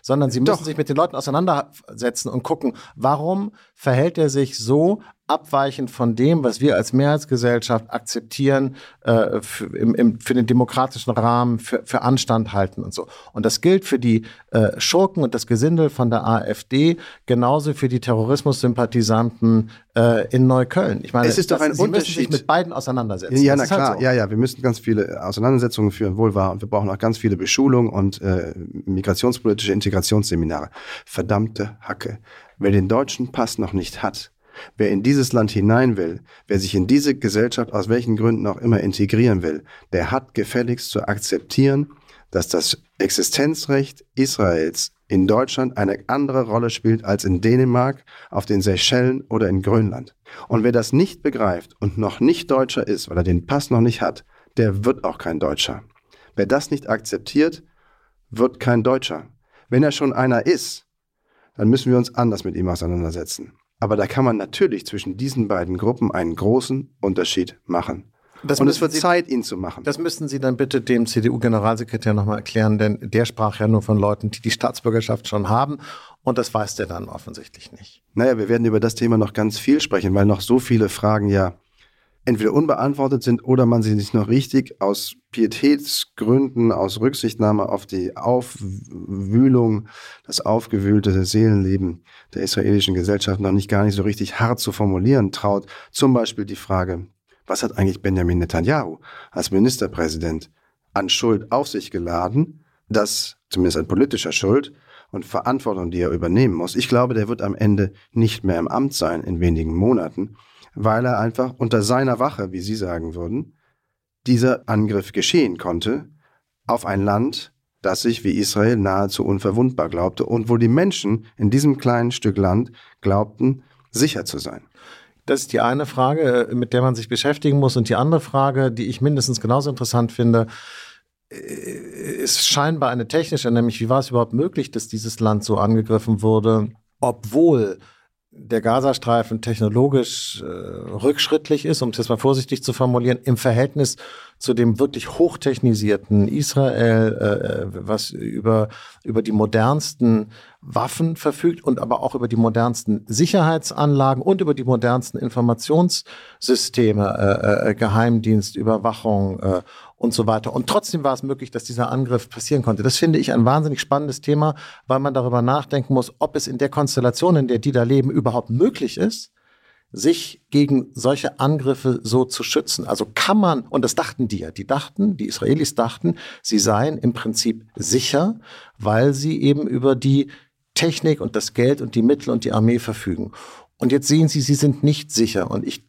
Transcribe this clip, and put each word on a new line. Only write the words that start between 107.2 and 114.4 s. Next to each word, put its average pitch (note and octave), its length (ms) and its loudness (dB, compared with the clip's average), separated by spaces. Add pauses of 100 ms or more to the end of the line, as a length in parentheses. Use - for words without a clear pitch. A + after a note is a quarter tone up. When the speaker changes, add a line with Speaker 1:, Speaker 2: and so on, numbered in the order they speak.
Speaker 2:
wird A2+ 160 -6
am G2+ 100 -2
Ende G2+ 400 2 (180)
nicht A2+ 320 0
mehr F#2 140 0
im E2 100 -2
Amt C3+ 280 -2
sein E2 260 -2
in F2+ 180 -6
wenigen E2 360 0
Monaten, G2+ 600 0 (380)
weil A2 320 0
er B2 140 0
einfach B2 380 -2
unter A2+ 260 0
seiner B2 360 0
Wache, G#2+ 320 -4
wie F#2 80 -8
Sie G2+ 160 -6
sagen E2+ 400 -6
würden, F2+ 380 -8 (760)
dieser B2 400 2